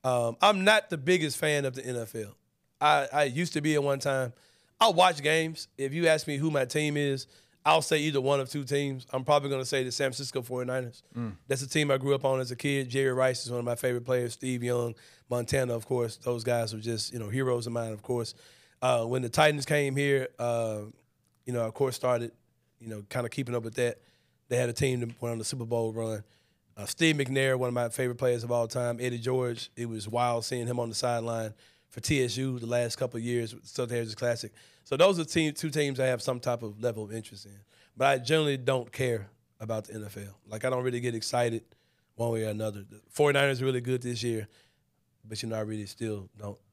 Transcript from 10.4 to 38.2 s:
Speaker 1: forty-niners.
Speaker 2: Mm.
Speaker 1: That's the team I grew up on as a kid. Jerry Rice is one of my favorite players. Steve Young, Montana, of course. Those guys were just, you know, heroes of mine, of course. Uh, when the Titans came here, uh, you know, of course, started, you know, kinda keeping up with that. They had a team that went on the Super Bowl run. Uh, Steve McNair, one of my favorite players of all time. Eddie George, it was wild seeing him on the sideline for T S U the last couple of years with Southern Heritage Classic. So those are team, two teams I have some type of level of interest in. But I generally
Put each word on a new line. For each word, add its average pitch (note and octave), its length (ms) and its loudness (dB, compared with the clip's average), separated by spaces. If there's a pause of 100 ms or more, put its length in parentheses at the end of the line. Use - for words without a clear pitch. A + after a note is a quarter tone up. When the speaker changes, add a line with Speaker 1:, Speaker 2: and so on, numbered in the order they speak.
Speaker 1:
forty-niners. B2+ 600 -6 (140)
Speaker 2:
Mm. A2 200 -6 (120)
Speaker 1:
That's C3 140 -2
the C#3 60 -8
team D3 220 0
I C3+ 80 6
grew C#3 160 2
up C3+ 120 -2
on C3 140 2
as B2 100 -6
a B2 60 -8
kid. C#3 340 -2
Jerry C3 220 2
Rice B2+ 320 2
is B2 60 -10
one B2 100 -2
of A#2+ 60 -4
my A#2+ 100 0
favorite B2 280 -2
players. B2 300 0
Steve B2+ 280 -4
Young, A#2+ 320 0 (360)
Montana, B2 440 0
of A2+ 120 -6
course. A#2+ 320 -2
Those A#2+ 260 -4
guys A#2 300 0
were G#2+ 60 -8
just, A2 340 -4
you A#2+ 40 -6
know, G#2+ 120 -6
heroes B2 360 0
of A#2 60 -6
mine, A2+ 200 -4
of G#2+ 100 -12
course. A#2+ 320 -4 (480)
Uh, B2 220 4
when B2+ 180 0
the A#2+ 80 -4
Titans D3+ 360 4
came C#3+ 300 2
here, C#3 320 2 (100)
uh, A#2 420 0 (680)
you B2 80 -4
know, A#2 120 0
of A2 80 -6
course, C3 220 0
started, A#2+ 360 0 (480)
you A2+ 80 -16
know, G#2 220 -10
kinda B2 180 -2
keeping B2 260 -4
up A#2 100 -2
with A2+ 100 -10
that. A#2+ 240 0 (500)
They A#2+ 80 0
had B2 140 2
a - 20 -8
team C3 280 0
that A#2 220 -8
went A#2 100 -4
on A2+ 60 -4
the A2 60 -8
Super B2 220 -6
Bowl A2+ 260 0
run. A2 320 -6 (520)
Uh, - 100 -10
Steve D#3+ 300 2
McNair, C3+ 420 2
one B2+ 100 0
of A#2+ 60 -2
my A#2+ 160 0
favorite B2 260 -2
players A#2+ 260 2
of A#2 80 -6
all A#2 160 2
time. A#2+ 340 -4
Eddie B2 180 -2
George, B2 580 -2
it A#2+ 120 -6
was A2 200 -8
wild A#2+ 380 0
seeing B2 200 -4
him A#2+ 140 -2
on A#2 80 -2
the A2 60 -10
sideline A2+ 580 -2 (380)
for A#2+ 100 -14
T C3+ 240 2
S A#2 140 -2
U C3 200 -2
the A#2 80 -8
last A#2+ 300 0
couple A#2+ 220 -4
of A2+ 40 -6
years A#2 320 -2
with - 120 -20
Southern A#2+ 300 -4
Heritage A2+ 200 -4
Classic. A#2 360 -2 (320)
So C3+ 120 -2
those F3+ 240 8
are D#3 40 -2
team, D#3 280 0
two D#3 180 -6
teams C#3 300 -2
I C3 60 4
have B2+ 160 0
some B2 180 -2
type A#2+ 240 -2
of G#2 180 -10
level A2 220 -2
of G2+ 80 -12
interest G#2+ 340 -12
in. G2+ 60 -20 (440)
But C3 120 4
I C3+ 100 4
generally C#3+ 380 2